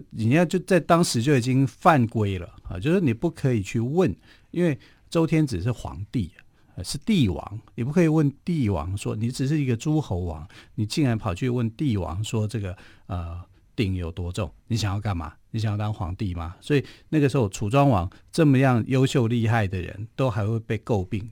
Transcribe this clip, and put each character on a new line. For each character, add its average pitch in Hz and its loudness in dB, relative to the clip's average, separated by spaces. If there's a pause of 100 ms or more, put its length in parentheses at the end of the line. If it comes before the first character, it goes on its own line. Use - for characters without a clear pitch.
(120)
人 113 0
家 165 6
就 180 0
在 180 2
当 175 4
时 120 0
就 139 4
已 123 4
经 131 2
犯 143 4
规 101 -2
了 85 -12 (160)
啊， 87 -10
就 127 0
是 196 2
你 131 2
不 165 -2
可 135 0
以 110 0
去 113 -4
问， 143 2 (360)
因 170 0
为 151 0 (320)
周 165 2
天 156 2
子 92 -4
是 120 0
皇 - -10
帝， 104 -2 (440)
呃， 90 -10
是 - -8
帝 151 2
王， 98 -8 (140)
你 120 -6
不 120 -4
可 175 4
以 160 4
问 151 4 (140)
帝 151 0
王 87 -2
说， 117 -4
你 113 -2
只 131 -2
是 156 0
一 143 0
个 123 0
诸 151 0
侯 95 -4
王， 85 -6 (280)
你 107 -2
竟 151 -2
然 120 2
跑 101 -2
去 127 -4
问 120 -2
帝 120 -2
王 87 -4
说 110 -2
这 107 -4
个， 92 -6 (300)
呃， 85 -8 (340)
鼎 95 0
有 85 -4
多 87 -6
重？ 92 -6 (140)
你 117 -2
想 101 -2
要 101 -4
干 104 -4
嘛？ 76 -8 (180)
你 117 -6
想 107 -2
要 101 -2
当 107 -2
皇 92 -6
帝 95 -4
吗？ 85 -8
所 147 0
以 127 0 (240)
那 156 0
个 143 4
时 139 0
候 107 2
楚 104 -4
庄 143 4
王 92 2 (200)
这 165 2
么 135 6
样 127 4
优 131 2
秀 127 2
厉 117 0
害 110 2
的 92 -4
人 95 -10
都 135 0
还 110 -2
会 113 -2
被 113 -4
诟 104 -2
病， 110 -6